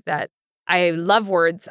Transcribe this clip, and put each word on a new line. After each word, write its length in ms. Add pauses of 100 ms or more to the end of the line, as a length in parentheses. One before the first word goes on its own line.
that 240 (380)
I 240
love 360
words. 440